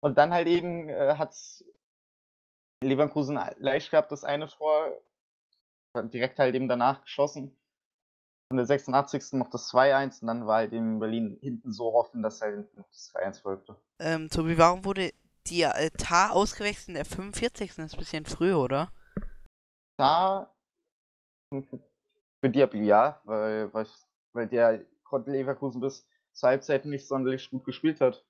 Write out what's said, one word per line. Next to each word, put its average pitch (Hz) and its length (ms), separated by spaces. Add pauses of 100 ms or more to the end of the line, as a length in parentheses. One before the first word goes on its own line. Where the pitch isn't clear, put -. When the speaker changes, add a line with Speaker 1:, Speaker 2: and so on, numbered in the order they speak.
Speaker 1:
Und 143 160
dann 151 160
halt 170 140
eben, 170 420
äh, 143 300
hat's - 460 (1160)
Leverkusen 139 560 (180)
leicht 135 340
gehabt, 156 220
das - 120
eine 147 240
Tor, 151 480 (1000)
hat 113 180
direkt 127 240
halt 127 160
eben 131 140
danach 123 340
geschossen. 143 540 (920)
Und 131 60
der 123 100
sechsundachtzigsten 139 760
noch 120 100
das - 180
zwei 131 260
eins 135 280
und 113 60
dann 117 180
war 107 120
halt 113 140
eben 113 280
Berlin 110 420
hinten 123 300
so 113 220
offen, 117 280
dass 110 180
halt 104 360
das - 360
drei - 140
eins 98 140
folgte. 98 360 (220)
Speaker 2:
Ähm, 160 320
Tobi, 165 260
warum 180 280
wurde 196 280 (360)
die, 170 140
äh, 151 280
Tah 185 400
ausgewechselt 202 580
in 185 60
der 151 100
fünfundvierzigsten? 202 800
Das 156 80
ist - 40
ein - 40
bisschen 156 260
früh, 185 280
oder? 139 380 (1080)
Speaker 1:
Tah 180 540 (1900)
für 131 100
Diaby, 113 360
ja, 107 380
weil, 107 500
weil, 110 120 (460)
weil 117 140
der 113 380 (180)
konnte 131 300
Leverkusen 131 480
bis 131 260 (260)
zur - 180
Halbzeit 139 340
nicht 139 240
sonderlich 131 420
gut 131 140
gespielt 156 360
hat. 127 300